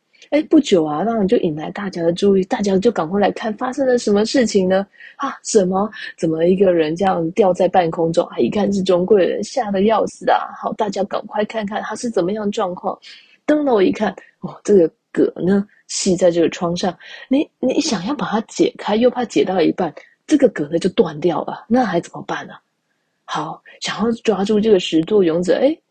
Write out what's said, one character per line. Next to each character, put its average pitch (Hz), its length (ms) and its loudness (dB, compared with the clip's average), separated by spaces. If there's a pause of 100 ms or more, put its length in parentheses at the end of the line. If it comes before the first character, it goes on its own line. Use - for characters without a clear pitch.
(300)
哎， 294 140 2
不 311 160 4
久 175 240 2
啊， 151 200 -2
当 226 120 -2
然 208 100 0
就 220 120 2
引 156 180 -2
来 156 160 -10
大 202 180 -8
家 175 100 -10
的 170 120 2
注 196 240 2
意， 185 80 2
大 247 160 -4
家 202 180 2
就 220 140 2
赶 165 160 -4
快 196 120 -2
来 190 120 4
看 220 220 -6
发 254 180 -6
生 277 160 -2
了 247 100 2
什 220 140 0
么 208 120 2
事 240 220 0
情 190 220 0
呢？ 190 180 0 (300)
啊， 269 260 -6
什 202 220 2
么？ 190 260 -2 (260)
怎 165 140 -2
么 160 140 0
一 180 100 4
个 190 180 4
人 160 220 0
这 180 100 -2
样 180 280 0
吊 190 200 2
在 180 140 2
半 175 240 2
空 165 220 -2
中？ 170 140 2
啊， - 120 -10
一 117 100 2
看 202 240 -2
是 196 120 -2
钟 180 200 2
贵 190 220 4
人， 143 160 -4
吓 220 300 -6
得 196 100 0
要 208 240 2
死 180 240 -4
啊。 - 160 2 (100)
好， - 180 -6
大 214 140 -2
家 202 140 -4
赶 - 240 -4
快 214 200 -4
看 220 200 -6
看 208 160 -6
他 214 140 -10
是 247 120 -8
怎 196 160 0
么 175 80 -2
样 214 200 -4
状 196 200 -4
况。 180 240 -6 (480)
登 302 200 2
楼 240 180 4
一 180 80 4
看， 196 240 -2 (260)
哦， - 220 -12
这 208 120 4
个 170 140 6 (220)
葛 - 300 0
呢， 202 260 0 (200)
系 - 280 -2
在 180 160 4
这 170 80 0
个 160 120 2
窗 175 260 -4
上。 180 180 -4 (340)
你， 277 200 0 (100)
你 254 220 0
想 226 240 -4
要 254 100 -4
把 208 120 -6
它 175 160 -2
解 - 340 -2
开， - 200 -4
又 240 120 4
怕 - 160 -2
解 - 180 0
到 190 200 0
一 160 100 2
半， 170 180 -4 (360)
这 311 100 2
个 277 140 6
葛 147 180 -6
呢 160 100 -2
就 185 120 0
断 160 300 0
掉 165 240 0
了， - 220 -12
那 247 200 0
还 175 120 -2
怎 - 140 -6
么 147 120 -14
办 - 220 -10
呢？ - 60 -20 (720)
好， - 380 -10 (180)
想 185 240 -4
要 233 80 0 (100)
抓 196 220 0
住 214 160 2
这 220 100 2
个 202 80 6
始 165 240 0
作 208 220 2
俑 165 180 2
者， 180 120 2
哎， 285 200 2 (160)